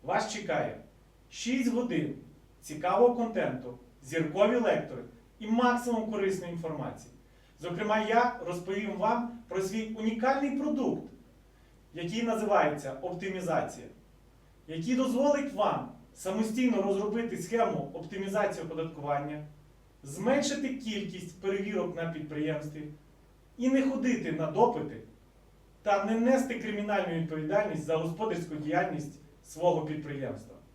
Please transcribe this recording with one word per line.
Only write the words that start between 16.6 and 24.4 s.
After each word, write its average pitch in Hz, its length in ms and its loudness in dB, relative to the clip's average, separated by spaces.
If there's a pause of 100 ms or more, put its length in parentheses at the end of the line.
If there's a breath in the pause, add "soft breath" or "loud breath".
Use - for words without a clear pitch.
розробити 202 560 0
схему - 560 0
оптимізації 190 720 -2
оподаткування, 151 760 -4 (580)
зменшити 269 680 0
кількість 190 720 -6
перевірок 196 560 -2
на 165 160 -4
підприємстві 151 760 -6 (680)
і 254 140 2
не 269 120 4
ходити 247 500 0
на 156 180 -2